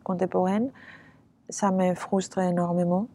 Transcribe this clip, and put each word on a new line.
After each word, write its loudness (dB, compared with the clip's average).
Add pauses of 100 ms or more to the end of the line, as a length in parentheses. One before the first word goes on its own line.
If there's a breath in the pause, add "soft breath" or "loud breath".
contemporaine, 0 (800 loud breath)
ça 0
me 2
frustre -4
énormément. 0